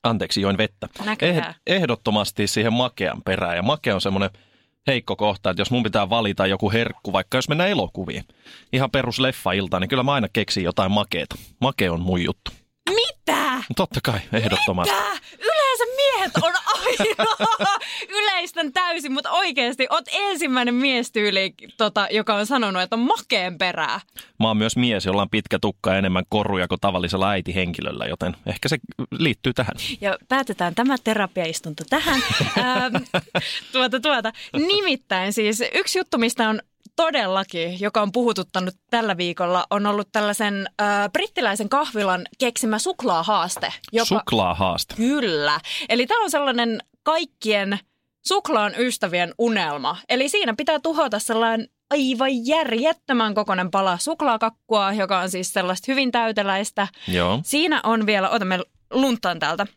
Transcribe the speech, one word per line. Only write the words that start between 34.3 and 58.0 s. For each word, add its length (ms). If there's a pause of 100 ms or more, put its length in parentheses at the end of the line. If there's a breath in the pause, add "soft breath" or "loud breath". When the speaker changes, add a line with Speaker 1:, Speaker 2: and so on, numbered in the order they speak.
Speaker 2:
Nimittäin 800
siis 300 (120)
yksi 240
juttu, 200
mistä 300
on 120 (360)
todellakin, 840
joka 220
on 100
puhututtanut 600 (160)
tällä 260
viikolla, 540
on 160
ollut 260
tällaisen, 540 (140)
ö, 40 (280)
brittiläisen 560
kahvilan 580 (120)
keksimä 400
suklaahaaste, 920 (200)
joka 140
Speaker 1:
Suklaahaaste. 880
Speaker 2:
Kyllä. 640 (280 loud breath)
Eli 180
tää 120
on 120
sellainen 480 (240)
kaikkien 760 (480)
suklaan 520
ystävien 600
unelma. 580 (120)
Eli 200
siinä 280
pitää 240
tuhota 380
sellainen 500 (220)
aivan 560
järjettömän 880
kokoinen 360
pala 280
suklaakakkua, 920
joka 280
on 100
siis 220
sellaista 400
hyvin 180
täyteläistä. 800 (200 loud breath)
Speaker 1:
Joo. 360
Speaker 2:
Siinä 400
on 220